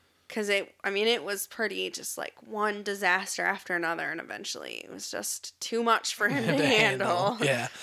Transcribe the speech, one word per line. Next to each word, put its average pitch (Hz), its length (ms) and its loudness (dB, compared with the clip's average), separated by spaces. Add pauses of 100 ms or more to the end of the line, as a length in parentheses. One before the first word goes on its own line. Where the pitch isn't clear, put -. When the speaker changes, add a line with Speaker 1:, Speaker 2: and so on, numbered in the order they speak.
(280)
Speaker 1:
'Cause 208 200 -2
it, 196 340 0
I 196 80 -2
mean, 202 160 2
it 226 180 4
was 196 220 -4
pretty 190 440 -4
just, 175 260 -8
like, - 260 -8
one 208 400 -2
disaster 190 640 0
after 185 320 0
another, 165 340 -2
and 165 100 -6
eventually - 640 -8
it - 60 -16
was 98 200 -10
just - 500 -6
too 233 220 -2
much 226 320 2
for 208 140 2
him 254 180 2
Speaker 2:
<laughs> 262 100 4
Speaker 1:
to - 0 -
Speaker 2:
To 285 100 4
handle. 202 680 4
Speaker 1:
handle. 208 120 0
Speaker 2:
Yeah. 123 220 2 (140)